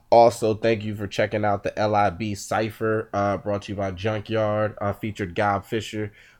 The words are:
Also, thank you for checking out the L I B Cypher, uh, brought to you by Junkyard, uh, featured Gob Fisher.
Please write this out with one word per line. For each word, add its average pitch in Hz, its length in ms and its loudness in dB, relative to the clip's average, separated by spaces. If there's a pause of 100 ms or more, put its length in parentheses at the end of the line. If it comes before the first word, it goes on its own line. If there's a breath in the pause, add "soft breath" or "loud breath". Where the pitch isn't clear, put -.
(100)
Also, 117 440 8
thank 107 300 0
you 107 100 -6
for 104 140 -6
checking 107 360 -2
out 101 200 0
the - 120 -4
L 104 200 0
I 101 140 4
B 101 260 -6
Cypher, 110 760 -2
uh, 101 240 0
brought 101 260 -4
to 104 100 -10
you 92 40 -6
by 98 140 -4
Junkyard, 107 880 -2
uh, 101 120 -2
featured 98 420 -6
Gob 101 300 0
Fisher. 107 480 -6 (280 soft breath)